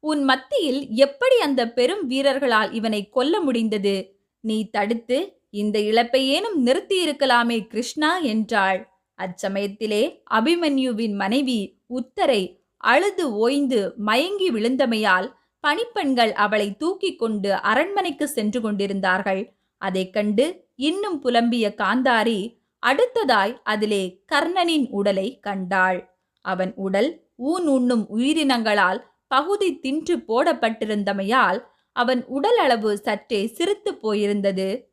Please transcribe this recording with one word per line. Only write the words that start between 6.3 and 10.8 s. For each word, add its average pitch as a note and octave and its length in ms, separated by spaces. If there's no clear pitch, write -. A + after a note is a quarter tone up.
நிறுத்தியிருக்கலாமே C4 1000
கிருஷ்ணா" G#3+ 520
என்றாள். G#3+ 600
அச்சமயத்திலே G3+ 1160
அபிமன்யுவின் B3+ 840